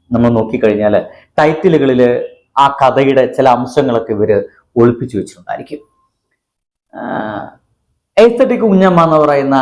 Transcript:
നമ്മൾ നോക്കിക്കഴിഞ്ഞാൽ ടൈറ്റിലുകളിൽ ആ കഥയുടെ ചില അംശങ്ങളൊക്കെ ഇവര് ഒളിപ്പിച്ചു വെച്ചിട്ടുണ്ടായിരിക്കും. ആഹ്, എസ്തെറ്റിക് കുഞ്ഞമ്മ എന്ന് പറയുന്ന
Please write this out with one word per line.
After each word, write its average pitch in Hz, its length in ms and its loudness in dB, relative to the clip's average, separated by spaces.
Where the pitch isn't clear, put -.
നമ്മൾ 120 140 2
നോക്കിക്കഴിഞ്ഞാൽ 107 580 0
ടൈറ്റിലുകളിൽ 151 640 0
ആ - 20 4
കഥയുടെ 135 440 2
ചില - 120 2
അംശങ്ങളൊക്കെ 123 600 -2
ഇവര് 104 200 0
ഒളിപ്പിച്ചു 117 400 0
വെച്ചിട്ടുണ്ടായിരിക്കും. - 600 -12
ആഹ്, 107 460 -10
എസ്തെറ്റിക് 233 420 0
കുഞ്ഞമ്മ 190 400 2
എന്ന് 156 180 2
പറയുന്ന 139 380 0